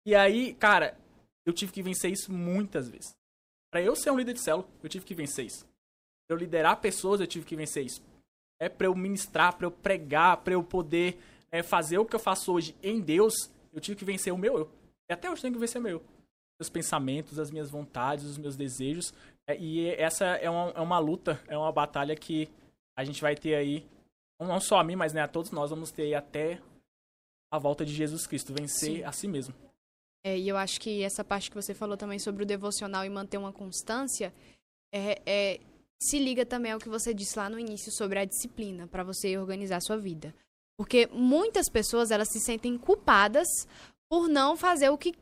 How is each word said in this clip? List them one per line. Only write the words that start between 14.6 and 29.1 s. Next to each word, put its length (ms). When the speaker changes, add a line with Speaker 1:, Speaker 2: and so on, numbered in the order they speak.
Speaker 1:
E 60
até 160
hoje 80
eu 40
tenho 120
que 60
vencer 200
o 40
meu 140
eu. 40
Meus 80
pensamentos, 680
as 140
minhas 180
vontades, 540
os 120
meus 200
desejos. 580
É, 80
e 340
essa 340
é 260
uma, 200
é 100
uma 180
luta, 480
é 100
uma 140
batalha 460
que 340
a 60
gente 180
vai 140
ter 180
aí, 320
não 180
só 200
a 40
mim, 120
mas, 160
né, 100
a 60
todos 240
nós 180
vamos 220
ter 100
aí 140
até 440
a 60
volta 260
de 100
Jesus 320
Cristo, 260
vencer 460
Speaker 2:
Sim. 60
Speaker 1:
a 80